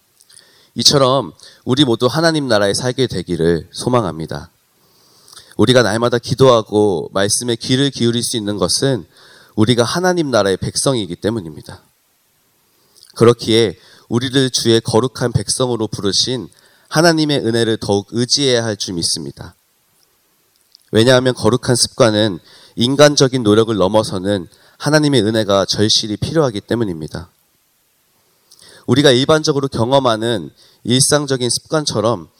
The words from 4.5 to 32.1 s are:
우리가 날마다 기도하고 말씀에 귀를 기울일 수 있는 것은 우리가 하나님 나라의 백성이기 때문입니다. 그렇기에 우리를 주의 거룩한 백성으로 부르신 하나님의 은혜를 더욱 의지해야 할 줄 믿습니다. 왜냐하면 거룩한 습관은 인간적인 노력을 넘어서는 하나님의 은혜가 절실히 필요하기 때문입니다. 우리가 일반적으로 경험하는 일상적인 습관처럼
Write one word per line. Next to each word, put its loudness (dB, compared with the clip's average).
우리가 4
날마다 -2
기도하고 2
말씀에 -2
귀를 -2
기울일 -2
수 -6
있는 -6
것은 -2
우리가 2
하나님 -2
나라의 2
백성이기 -4
때문입니다. -8
그렇기에 2
우리를 0
주의 2
거룩한 0
백성으로 -4
부르신 -4
하나님의 2
은혜를 0
더욱 -2
의지해야 0
할 -4
줄 -8
믿습니다. -8
왜냐하면 4
거룩한 0
습관은 0
인간적인 2
노력을 4
넘어서는 0
하나님의 2
은혜가 0
절실히 -2
필요하기 -2
때문입니다. -6
우리가 4
일반적으로 0
경험하는 -2
일상적인 0
습관처럼 -4